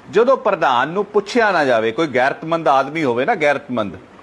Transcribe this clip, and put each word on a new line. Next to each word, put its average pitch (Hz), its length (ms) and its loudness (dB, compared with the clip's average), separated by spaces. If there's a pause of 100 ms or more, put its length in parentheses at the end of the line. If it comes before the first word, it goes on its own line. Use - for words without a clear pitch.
(100)
ਜਦੋਂ 240 260 4
ਪ੍ਰਧਾਨ 156 520 0
ਨੂੰ 190 160 -4
ਪੁੱਛਿਆ 208 460 0
ਨਾ 170 140 2
ਜਾਵੇ, 113 280 2
ਕੋਈ 165 140 -2
ਗੈਰਤਮੰਦ 151 640 -2
ਆਦਮੀ 147 360 0
ਹੋਵੇ 123 200 0
ਨਾ, 240 100 0
ਗੈਰਤਮੰਦ, 139 580 -2 (300)